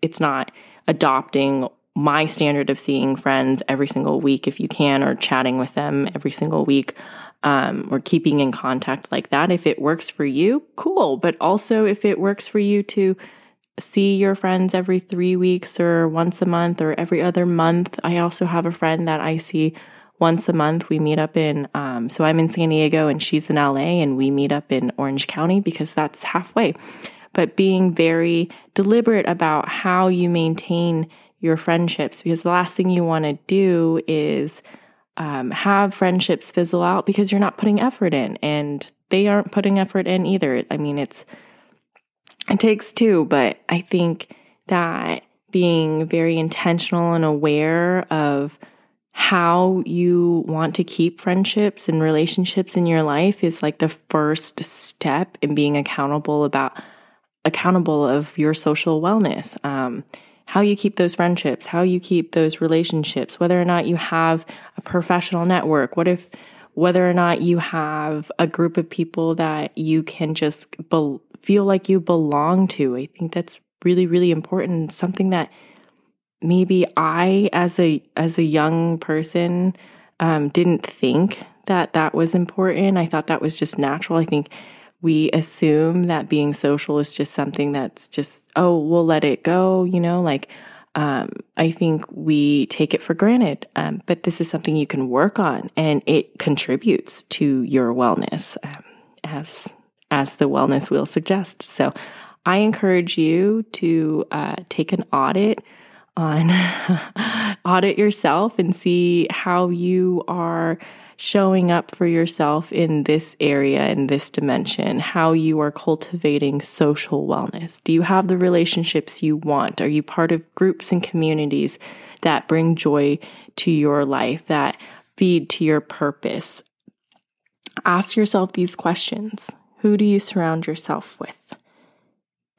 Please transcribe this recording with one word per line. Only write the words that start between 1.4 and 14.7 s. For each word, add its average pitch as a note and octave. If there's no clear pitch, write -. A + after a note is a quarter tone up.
my D3
standard D3
of C3
seeing C3+
friends C3+
every C#3
single C#3
week C#3
if -
you -
can, C#3
or C3+
chatting C3
with B2+
them C#3+
every C#3+
single D#3
week, C#3
um, C3+
or C3+
keeping D3
in C3+
contact C3
like C3
that. D#3+
If F3
it -
works D#3
for -
you, F3+
cool. D#4+
But E3+
also G#3+
if G3+
it G3+
works G3
for -
you G3+
to F#3+
see G3
your G3
friends F#3